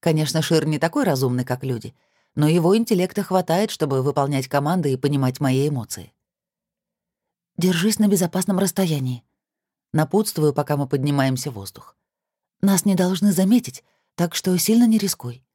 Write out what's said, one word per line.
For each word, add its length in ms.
Конечно, 420
Шир 240
не 120
такой 260
разумный, 400
как 200
люди, 300
но 140
его 280
интеллекта 460
хватает, 480
чтобы 320
выполнять 460
команды 440
и 40
понимать 440
мои 280
эмоции. 440
"Держись 380
на 100
безопасном 500
расстоянии", 640
напутствую, 600
пока 240
мы 100
поднимаемся 600
в 60
воздух. 380
"Нас 240
не 80
должны 380
заметить, 520
так 200
что 220
сильно 300
не 100
рискуй". 480